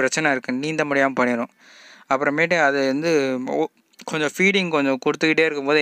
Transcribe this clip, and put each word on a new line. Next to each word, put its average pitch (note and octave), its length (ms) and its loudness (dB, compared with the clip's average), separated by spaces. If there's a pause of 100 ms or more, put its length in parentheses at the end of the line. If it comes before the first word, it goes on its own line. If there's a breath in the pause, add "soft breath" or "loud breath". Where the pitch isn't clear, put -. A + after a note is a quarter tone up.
பிரச்சனை D3 340 0
இருக்கு, B2+ 300 -6
நீந்த D#3 240 -2
முடியாம C3+ 320 0
பண்ணிரும். B2 320 -2 (600 loud breath)
அப்புறமேட்டு D3+ 460 0 (100)
அது C#3 120 0 (120)
வந்து D#3+ 200 -2 (460)
ஓ-, D#3+ 160 -4 (340)
கொஞ்சம் D3+ 260 -2
ஃபீடிங் F#3+ 380 2
கொஞ்சம் C3+ 300 0
கொடுத்துக்கிட்டே D#3 440 2
இருக்கும்போது D3 340 0